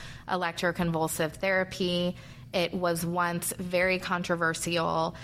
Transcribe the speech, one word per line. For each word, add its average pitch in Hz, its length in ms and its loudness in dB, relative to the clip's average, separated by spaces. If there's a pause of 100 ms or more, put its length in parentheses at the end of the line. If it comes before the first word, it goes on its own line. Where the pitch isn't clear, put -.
(260)
electroconvulsive 170 1040 0
therapy. 185 840 0 (360)
It 175 200 0
was 170 320 0
once 170 540 0
very 180 400 2
controversial. 170 1300 0